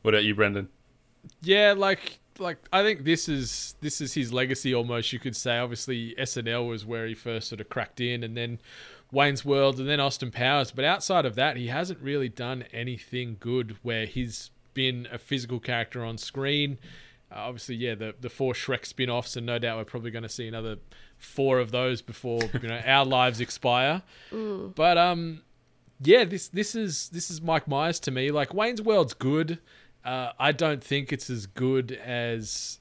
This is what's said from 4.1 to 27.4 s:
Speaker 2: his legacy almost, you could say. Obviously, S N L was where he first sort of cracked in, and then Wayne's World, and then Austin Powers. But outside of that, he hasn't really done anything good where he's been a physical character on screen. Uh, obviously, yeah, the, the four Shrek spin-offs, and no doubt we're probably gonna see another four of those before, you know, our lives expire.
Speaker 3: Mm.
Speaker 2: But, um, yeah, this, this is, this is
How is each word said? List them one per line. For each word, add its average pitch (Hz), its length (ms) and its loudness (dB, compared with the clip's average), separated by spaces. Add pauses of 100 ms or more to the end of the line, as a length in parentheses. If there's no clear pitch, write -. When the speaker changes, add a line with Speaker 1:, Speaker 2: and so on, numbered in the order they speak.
Speaker 2:
his 123 180 -2
legacy 127 420 0
almost, 120 380 0
you 120 80 -6
could 127 160 -6
say. 120 220 0
Obviously, 120 600 -4
S 131 200 -4
N 113 100 -4
L 120 200 0
was 110 180 -6
where 113 200 -6
he 113 80 -6
first 113 360 -6
sort 95 100 -10
of 107 100 -12
cracked - 300 -6
in, 120 240 -2
and 113 140 -8
then 117 220 -6 (520)
Wayne's 139 320 4
World, 139 360 4
and 131 100 -4
then 147 100 2
Austin 135 320 0
Powers. 131 400 2
But 131 140 -2
outside 180 400 2
of 110 100 -2
that, 127 220 2
he 123 100 -4
hasn't 170 340 -4
really 135 280 -2
done 123 420 -8
anything 120 680 -6
good 120 440 -2
where 113 220 -2
he's 117 460 -6 (220)
been 123 380 -2
a 120 60 -10
physical 123 420 -4
character 120 460 -4
on 113 120 -8
screen. 143 600 -2 (520)
Uh, 98 100 -14
obviously, 120 360 -8
yeah, 117 200 -2
the, 107 260 -8
the 120 80 -8
four 131 240 -2
Shrek - 320 -4
spin-offs, 123 500 -2
and 117 100 -6
no 120 140 -2
doubt 113 180 -2
we're 110 60 -6
probably 117 280 -8
gonna 113 180 -8
see 117 180 -8
another 110 300 -6 (400)
four 135 420 2
of 113 120 0
those 123 300 0
before, 117 380 -4 (220)
you 117 80 -6
know, 117 160 -6
our 135 200 6
lives 127 360 4
expire. 131 600 2 (300)
Speaker 3:
Mm. 196 440 -6
Speaker 2:
But, 170 220 6
um, 170 440 2 (600)
yeah, 208 220 10
this, 180 240 -4
this 208 260 -2
is, 208 360 -4
this 170 200 -8
is 160 120 -10